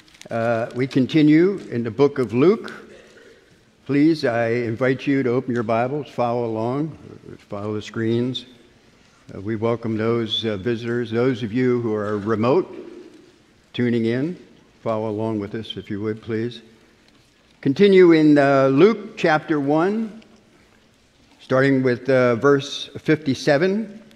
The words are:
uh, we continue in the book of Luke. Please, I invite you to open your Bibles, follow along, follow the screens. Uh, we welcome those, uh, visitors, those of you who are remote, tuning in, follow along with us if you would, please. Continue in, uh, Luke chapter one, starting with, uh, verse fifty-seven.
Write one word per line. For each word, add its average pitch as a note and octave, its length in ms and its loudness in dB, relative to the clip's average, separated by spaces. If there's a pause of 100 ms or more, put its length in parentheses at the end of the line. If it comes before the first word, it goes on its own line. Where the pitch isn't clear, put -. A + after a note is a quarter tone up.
(300)
uh, A#2 460 -2
we B2+ 100 -2
continue D3+ 720 4 (140)
in A#2+ 100 -4
the A#2 80 -6
book C#3 300 2
of G#2 120 -4
Luke. D#3+ 400 2 (1120)
Please, D3 380 2
I A#2 260 0
invite B2 540 -2
you C#3 200 0
to A#2+ 60 0
open B2+ 220 -2
your A#2 120 -2
Bibles, B2 460 -2
follow A#2+ 340 -2
along, A#2+ 520 -4 (520)
follow G#2 260 -8
the G#2+ 80 -8
screens. A#2 640 -4 (880)
Uh, G2 60 -14
we G#2+ 160 -6
welcome A2+ 400 -2
those, A2+ 480 -2
uh, G#2+ 140 -4
visitors, A#2 520 -4
those B2 320 -2
of G#2 100 -6
you B2 280 0
who A2+ 120 -4
are G#2 260 -4
remote, A2+ 540 0 (1000)
tuning A#2+ 320 -2
in, C3 340 -4 (460)
follow A2 260 -4
along A2 300 -4
with G2+ 160 -8
us A2 200 -12
if F#2+ 140 -14
you G2+ 100 -8
would, A2 220 -6
please. A2+ 400 -8 (1000)
Continue F#3 500 6
in, D3+ 260 6
uh, C#3 300 4
Luke G#3 480 2
chapter D#3 420 0
one, F#3+ 640 -2 (1200)
starting C3+ 420 2
with, B2 260 -2
uh, B2+ 280 4
verse C#3 520 0 (100)
fifty-seven. D#3 1000 -2 (160)